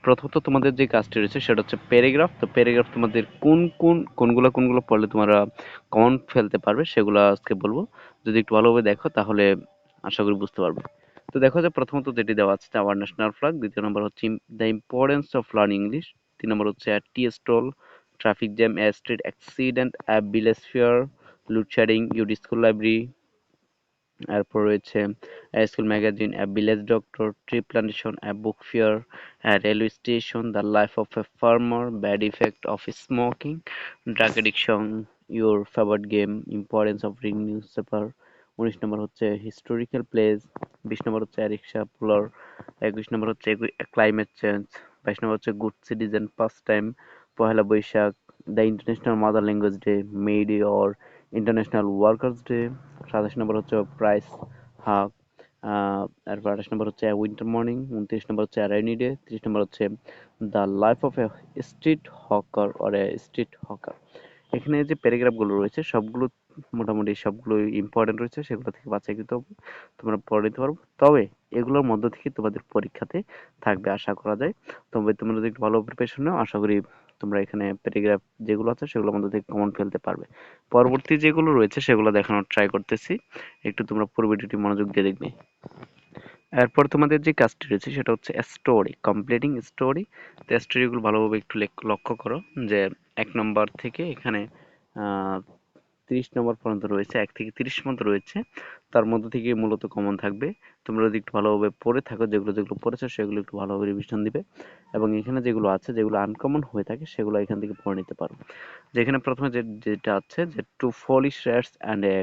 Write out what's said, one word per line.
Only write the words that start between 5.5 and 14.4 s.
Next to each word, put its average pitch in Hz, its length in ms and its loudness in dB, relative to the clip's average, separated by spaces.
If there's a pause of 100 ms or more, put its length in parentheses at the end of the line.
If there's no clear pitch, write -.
কমন 120 280 6 (100)
ফেলতে 107 300 2
পারবে, 113 260 0
সেগুলো 104 360 4 (120)
আজকে - 220 -2
বলবো। 110 320 -2 (400)
যদি 110 120 2
একটু 110 160 0
ভালোভাবে 117 280 6
দেখো, 104 260 0
তাহলে 101 480 2 (460)
আশা 101 220 -2
করি 104 100 2
বুঝতে 98 280 -4
পারবে। 82 180 -2 (520)
তো 135 80 -2
দেখো 135 220 4
যে 170 60 0
প্রথমত 139 400 -4 (100)
যেটি 110 160 0
দেওয়া 101 200 2
আছে, - 240 -6
our 101 240 0
national 104 340 -4
flag, 156 260 -2
দ্বিতীয় 104 220 -4
নম্বর 104 220 -2
হচ্ছে 107 200 -6
im-, 110 160 -4 (160)